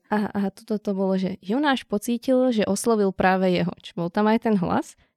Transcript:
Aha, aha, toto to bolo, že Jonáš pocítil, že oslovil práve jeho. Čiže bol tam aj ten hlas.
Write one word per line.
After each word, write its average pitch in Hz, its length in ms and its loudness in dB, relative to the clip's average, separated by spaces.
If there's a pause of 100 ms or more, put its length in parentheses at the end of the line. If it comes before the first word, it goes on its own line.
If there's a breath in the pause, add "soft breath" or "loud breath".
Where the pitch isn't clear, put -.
Aha, 214 240 -2
aha, 196 180 -4
toto - 300 -6
to 208 120 -4
bolo, 190 220 -2
že 190 260 -2
Jonáš 262 440 -2
pocítil, 254 640 0
že 214 140 2
oslovil 202 480 0
práve 185 400 2
jeho. 175 240 0
Čiže - 180 -20
bol 170 140 -4
tam 208 180 0
aj 226 220 2
ten 214 80 4
hlas. 180 400 -2 (220)